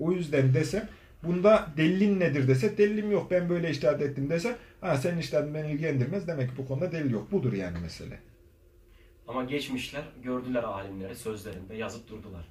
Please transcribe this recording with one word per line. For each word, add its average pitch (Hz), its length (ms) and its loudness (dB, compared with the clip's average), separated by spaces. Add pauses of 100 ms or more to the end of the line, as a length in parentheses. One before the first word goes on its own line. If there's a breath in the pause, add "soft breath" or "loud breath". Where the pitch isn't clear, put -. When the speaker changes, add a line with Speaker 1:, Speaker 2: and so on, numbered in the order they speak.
Speaker 1:
O 165 120 2
yüzden 147 420 4
desem, 160 340 0 (360 loud breath)
bunda 180 420 6 (100)
delilin 190 440 4
nedir 143 280 2
dese, 202 300 4
delilim 208 320 4
yok, 190 200 0
ben 180 180 2
böyle 170 220 0
içtihat 147 320 2
ettim 139 280 -2
dese, 190 260 0 (240 loud breath)
ha 170 160 0
senin 170 220 0
içtihadın 151 360 0
beni 151 180 -4
ilgilendirmez, 156 560 0
demek 139 220 -2
ki - 80 -12
bu 131 100 -8
konuda 165 240 -2
delil 151 180 -2
yok. 107 220 -4
Budur 131 200 2
yani 90 260 -4
mesele. - 420 -12 (1080 soft breath)
Speaker 2:
Ama 127 160 -4
geçmişler 139 580 -6 (220)
gördüler 123 380 -2
alimleri 98 540 -8
sözlerinde 101 580 -10
yazıp 110 340 -10
durdular. 98 320 -14 (100)